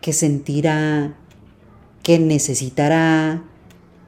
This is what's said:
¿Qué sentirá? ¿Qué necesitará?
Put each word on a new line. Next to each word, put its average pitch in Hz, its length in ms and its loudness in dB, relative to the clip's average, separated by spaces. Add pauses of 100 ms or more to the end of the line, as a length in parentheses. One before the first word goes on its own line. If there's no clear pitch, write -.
¿Qué 160 120 -6
sentirá? 147 1040 -2 (840)
¿Qué 170 160 4
necesitará? 156 1300 0 (640)